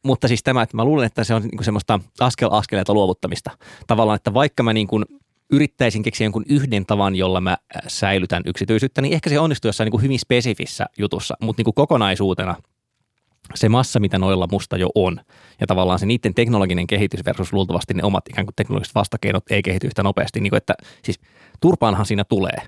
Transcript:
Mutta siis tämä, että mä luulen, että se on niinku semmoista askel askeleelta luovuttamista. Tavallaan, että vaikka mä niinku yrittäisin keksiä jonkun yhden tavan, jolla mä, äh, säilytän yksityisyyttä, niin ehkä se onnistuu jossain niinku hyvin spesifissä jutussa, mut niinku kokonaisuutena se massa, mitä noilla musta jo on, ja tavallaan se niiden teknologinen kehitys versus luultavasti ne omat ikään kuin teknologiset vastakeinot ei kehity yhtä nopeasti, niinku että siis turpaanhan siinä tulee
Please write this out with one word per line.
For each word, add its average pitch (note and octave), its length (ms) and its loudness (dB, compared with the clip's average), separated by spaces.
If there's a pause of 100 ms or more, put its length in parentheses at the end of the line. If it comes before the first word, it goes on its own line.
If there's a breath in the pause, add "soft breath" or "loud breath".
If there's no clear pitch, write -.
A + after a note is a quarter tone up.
Mutta C3 240 0
siis A#2 160 0
tämä, C3 180 0
että A2 160 -4
mä A2+ 80 2
luulen, C#3+ 200 2
että A2 180 -2
se A2+ 100 0
on A2 80 0
niinku G#2+ 220 -6
semmoista G#2 360 0 (200)
askel B2 320 2
askeleelta G#2 420 0
luovuttamista. F#2 580 0 (360 loud breath)
Tavallaan, G#2+ 280 4
että G2+ 180 -4
vaikka C3 300 2
mä A2+ 100 2
niinku G#2+ 280 0 (500)
yrittäisin B2+ 520 2
keksiä A2 220 -2
jonkun G#2+ 240 -2
yhden C3 360 2
tavan, G2 300 2
jolla F#2 260 0
mä, F2+ 100 0
äh, - 360 -6
säilytän F#2+ 580 0
yksityisyyttä, A2 560 0
niin C#3+ 120 0
ehkä D#3+ 160 -2
se D3 100 2
onnistuu C#3+ 300 0
jossain G#2+ 160 -2
niinku A2 140 0
hyvin C3+ 200 0
spesifissä - 680 -2 (120)
jutussa, - 440 -4
mut A2+ 160 -4
niinku A2+ 160 0
kokonaisuutena F#2+ 840 0 (1000)
se A2 140 2
massa, A#2+ 300 2
mitä G2 200 0
noilla F#2 320 0
musta G2 260 -4
jo F2+ 180 0
on, F2+ 240 2 (400 soft breath)
ja - 80 -2
tavallaan F#2 320 2
se G2 60 -2
niiden A2 280 0
teknologinen G2 540 2
kehitys G2+ 380 -2
versus F#2 280 -4
luultavasti F2+ 400 -2
ne F2 100 -2
omat G2 260 0
ikään G2+ 160 -4
kuin G2+ 100 -12
teknologiset G2+ 400 -4
vastakeinot G#2 560 -2
ei G2+ 100 2
kehity F#2 260 -2
yhtä G2 160 -4
nopeasti, - 380 -2
niinku G2+ 140 0
että - 180 -2 (300 loud breath)
siis - 160 -6 (420 soft breath)
turpaanhan A2+ 440 2
siinä G2+ 180 0
tulee F#2+ 340 -2 (100)